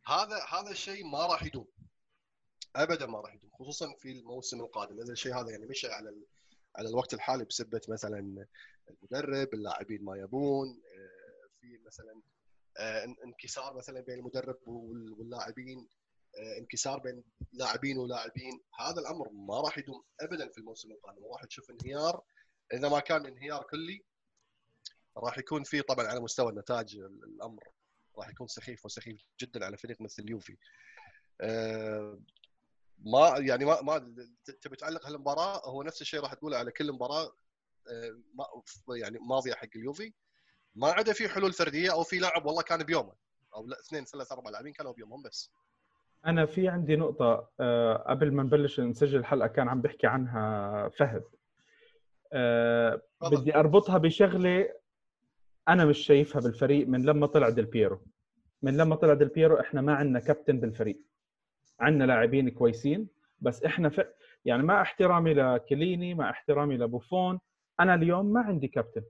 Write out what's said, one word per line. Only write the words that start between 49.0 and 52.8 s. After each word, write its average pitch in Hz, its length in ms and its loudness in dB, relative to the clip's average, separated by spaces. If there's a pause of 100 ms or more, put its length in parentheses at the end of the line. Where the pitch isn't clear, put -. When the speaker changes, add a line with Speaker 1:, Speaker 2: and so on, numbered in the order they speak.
Speaker 2:
الحلقة 117 280 0
كان 120 220 0
عم 127 120 0
بحكي - 260 0
عنها 107 840 -2
فهد. 139 340 2 (1120)
آه، 117 680 4 (200)